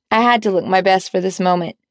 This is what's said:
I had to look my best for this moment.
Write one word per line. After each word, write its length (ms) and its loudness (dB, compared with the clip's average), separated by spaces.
I 120 2
had 220 2
to 80 0
look 140 0
my 160 2
best 280 0
for 100 -2
this 200 -6
moment. 360 -2